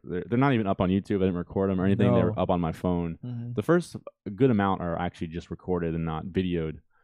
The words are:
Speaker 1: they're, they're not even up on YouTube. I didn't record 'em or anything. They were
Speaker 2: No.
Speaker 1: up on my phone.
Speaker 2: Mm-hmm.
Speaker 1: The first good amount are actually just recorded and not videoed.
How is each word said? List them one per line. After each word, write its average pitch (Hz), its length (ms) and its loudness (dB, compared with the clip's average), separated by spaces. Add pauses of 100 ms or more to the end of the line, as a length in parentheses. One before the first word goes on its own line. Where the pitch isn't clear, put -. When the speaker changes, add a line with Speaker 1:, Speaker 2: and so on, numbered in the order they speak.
Speaker 1:
they're, 87 260 -6
they're 117 80 2
not 139 160 4
even 110 140 2
up 98 140 0
on 90 80 -2
YouTube. 98 280 2
I 92 80 2
didn't 92 100 2
record 98 360 -2
'em 92 100 0
or 92 40 0
anything. 98 280 4
They 117 80 4
were 110 140 0
Speaker 2:
No. 92 60 -2
Speaker 1:
up 90 100 0
on 87 100 2
my 82 120 -2
phone. 87 520 -2
Speaker 2:
Mm-hmm. 120 280 -8
Speaker 1:
The 120 100 -2
first 170 320 2 (400)
good 131 160 4
amount 98 300 2
are 85 180 -4
actually 87 280 -4
just 82 220 -10
recorded 85 460 -4
and 82 100 -2
not 80 220 -6
videoed. 85 520 -2 (240)